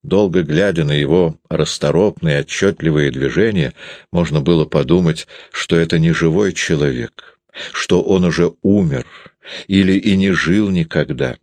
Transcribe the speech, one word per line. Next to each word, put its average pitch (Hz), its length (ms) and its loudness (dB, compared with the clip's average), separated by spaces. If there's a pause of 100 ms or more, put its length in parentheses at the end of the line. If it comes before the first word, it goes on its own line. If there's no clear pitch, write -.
Долго 90 380 2
глядя 82 400 0
на 73 80 -2
его 78 480 0 (100)
расторопные, 78 880 0
отчётливые 78 720 0
движения, 69 640 0 (380)
можно 80 280 0
было 78 260 2
подумать, 80 640 0 (240)
что - 260 -4
это 82 200 0
не 82 140 2
живой 85 420 0
человек, 71 880 -4 (340)
что - 300 0
он 95 200 2
уже 85 380 0
умер 95 460 0 (600)
или 95 260 4
и 98 220 2
не 95 160 2
жил 98 380 0
никогда 73 720 -2